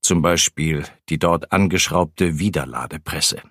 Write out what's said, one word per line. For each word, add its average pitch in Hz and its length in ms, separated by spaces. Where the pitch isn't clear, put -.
zum 87 220
Beispiel 80 600
die 78 100
dort 85 320
angeschraubte 87 880
Widerladepresse. 73 1120